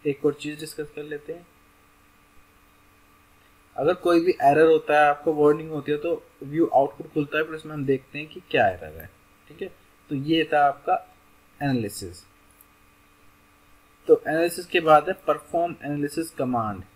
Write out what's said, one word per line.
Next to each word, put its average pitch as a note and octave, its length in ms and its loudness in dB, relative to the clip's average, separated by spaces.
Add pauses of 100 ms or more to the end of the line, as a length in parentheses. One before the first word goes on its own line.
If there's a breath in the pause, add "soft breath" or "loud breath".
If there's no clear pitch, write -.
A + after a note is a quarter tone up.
एक C#3+ 220 -4
और C#3+ 60 2
चीज़ D3 260 -12
discuss D3+ 360 -12
कर D3+ 80 -12
लेते D3 300 -12
हैं, F3 140 -16 (2250)
अगर D3+ 200 0
कोई F3 240 2
भी F3 120 0 (100)
error D3 240 6
होता D3+ 340 4
है, D3 80 6
आपको D3 260 0
warning D3+ 360 2
होती D3 220 -6
है D3+ 60 0
तो E3 240 -4 (200)
view D3 260 0
output - 440 0
खुलता D3+ 260 -4
है, D#3 60 -2
फिर D#3 100 -10
उसमें D#3 180 -16
हम D3 140 -8
देखते C3+ 320 -4
हैं D3+ 100 -12
कि - 120 -18 (100)
क्या B2+ 180 2
error E2+ 320 -8
है। G2+ 60 -16 (440)
ठीक D3+ 120 -16
है, F#3+ 60 -10 (420)
तो D3+ 60 -4
ये D3+ 360 0
था D3+ 140 4
आपका C#3+ 280 -2 (680)
analysis। A2 640 -4 (1900)
तो D3+ 200 6
एनालिसिस E3+ 380 -2
के F3+ 160 0
बाद D3+ 260 6
है F#3+ 60 -4 (120)
परफॉर्म E3 480 -2 (100)
एनालिसिस D3 480 -6
कमांड। A2+ 500 -4 (120)